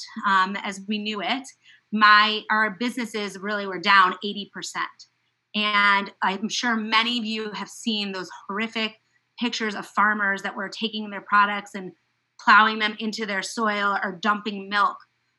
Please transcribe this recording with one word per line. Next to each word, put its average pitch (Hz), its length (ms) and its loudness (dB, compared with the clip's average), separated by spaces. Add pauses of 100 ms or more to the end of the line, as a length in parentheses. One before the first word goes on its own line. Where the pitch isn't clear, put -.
(260)
um, 196 380 2
as 196 240 -8
we 214 100 -2
knew 208 240 -6
it, 269 240 -2 (460)
my, 214 580 6
our 214 300 0
businesses 220 580 -4
really 202 300 -6
were 180 120 -6
down 190 440 6
eighty 202 300 -8
percent. 170 320 -8 (720)
And 202 540 4 (140)
I'm 196 240 -2
sure 233 300 -2
many 226 420 0
of 220 60 -4
you 220 260 -6
have 196 160 -8
seen 208 460 -4
those 180 160 -8 (180)
horrific 220 460 -4 (460)
pictures 226 360 -4
of 185 120 -10
farmers 202 560 0
that 196 120 -6
were 196 140 -8
taking 214 400 -8
their 196 180 -12
products 202 460 2
and 185 180 -10 (480)
plowing 220 400 6
them 214 200 0
into 220 260 -4
their 196 160 -4
soil 202 600 0
or 190 180 -6
dumping 202 480 -2
milk. 202 280 0 (420)